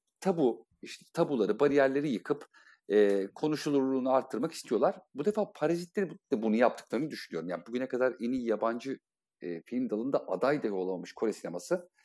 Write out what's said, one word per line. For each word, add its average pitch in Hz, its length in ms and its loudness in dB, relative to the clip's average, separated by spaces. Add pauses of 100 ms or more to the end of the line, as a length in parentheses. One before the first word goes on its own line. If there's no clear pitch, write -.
(200)
tabu, 160 460 2 (160)
işte - 320 -18
tabuları, 113 460 2
bariyerleri 139 500 4
yıkıp, 135 360 -4 (440)
e, 101 460 6
konuşulurluğunu 135 760 0
arttırmak 131 400 0
istiyorlar. 127 440 0 (200)
Bu 147 100 -6
defa 208 260 0
Parazit'te 175 580 -2
de 135 320 -4
bunu 110 140 2
yaptıklarını 120 540 2
düşünüyorum. 82 400 -8
Yani 85 180 -6
bugüne 123 200 -4
kadar 127 320 0
en 120 120 -2
iyi 123 160 -2
yabancı, 117 520 -2 (420)
e, 85 200 -8
film 123 280 -4
dalında 127 380 -2
aday 131 360 0
dahi 110 80 -2
olamamış 92 420 -4
Kore 110 200 -2
sineması 170 560 -6 (160)